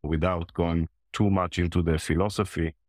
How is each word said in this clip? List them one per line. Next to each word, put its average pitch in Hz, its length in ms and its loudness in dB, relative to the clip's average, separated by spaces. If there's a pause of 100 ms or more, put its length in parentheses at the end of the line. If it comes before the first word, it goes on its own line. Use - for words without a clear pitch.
without 82 500 -2
going 85 360 0 (240)
too 104 160 2
much 92 300 0
into 87 220 2
the 82 160 2
philosophy 85 760 -2 (140)